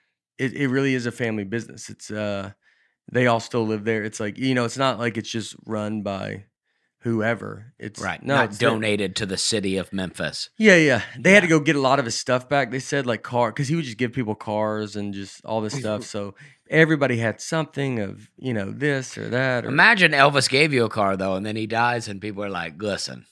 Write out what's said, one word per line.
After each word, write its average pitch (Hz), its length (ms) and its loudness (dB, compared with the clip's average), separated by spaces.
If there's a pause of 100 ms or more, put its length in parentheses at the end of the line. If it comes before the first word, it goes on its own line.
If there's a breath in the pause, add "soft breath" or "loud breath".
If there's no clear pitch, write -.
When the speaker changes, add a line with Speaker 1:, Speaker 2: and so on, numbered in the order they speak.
(400)
Speaker 1:
It, 131 140 -2
it 139 140 0
really 135 280 0
is 123 100 -2
a 117 60 -4
family 110 320 -4
business. 117 460 -8
It's, - 200 -16
uh, 101 420 -6 (600)
they 123 160 4
all 117 120 4
still 117 280 -2
live 107 180 -2
there. 110 180 0
It's 107 160 -8
like, 104 180 -6
you 131 180 0
know, 120 100 0
it's 117 140 -6
not 131 200 0
like 117 160 -2
it's 110 140 -6
just 104 260 -8 (100)
run 107 360 -4
by 101 440 -6 (600)
whoever. 107 720 -2
It's 113 240 -12
Speaker 2:
Right, 92 200 -6
Speaker 1:
no, 139 140 0
Speaker 2:
not 117 140 4
Speaker 1:
it's 104 80 -12
them. 117 160 4
Speaker 2:
donated 104 440 0
to 107 100 -4
the 92 100 -4
city 95 400 0
of 90 160 -6
Memphis. 90 640 -6
Speaker 1:
Yeah, 214 180 8
yeah. 139 260 6 (180)
They 180 140 6
had 208 80 10
to 180 40 4
Speaker 2:
Yeah. 160 60 4
Speaker 1:
go 160 80 6
get 143 160 2
a 143 40 0
lot 135 200 4
of 123 60 0
his 113 100 -4
stuff 127 340 -2
back. 135 220 0
They 131 80 -4
said, 139 260 -2
like, 113 160 -2
car, 120 300 0
'cause 131 160 -2
he 151 80 0
would 165 100 -2
just 110 120 -8
give 120 140 0
people 107 220 -2
cars 107 640 -4
and 101 180 -6
just 98 320 -12
all 110 160 -2
this 107 160 -4
stuff. 107 260 -4
Speaker 3:
<laughs> - 120 -12
Speaker 1:
So 101 180 -8 (340 loud breath)
everybody 147 500 4
had 113 220 -2
something 143 600 -4
of, 101 280 -8 (100)
you 127 180 -6
know, 98 160 -4
this 131 480 -2
or 110 100 -8
that 123 360 0
or - 40 -6
Speaker 2:
Imagine 175 440 6
Elvis 143 360 6
gave 147 240 4
you 120 100 6
a 107 60 2
car, 98 260 2
though, 95 200 0
and 98 100 -4
then 107 100 -4
he 110 120 -4
dies, 117 400 0
and 98 120 -10
people 101 240 -8
are 101 60 -6
like, 85 320 -8
"Listen, 73 500 -6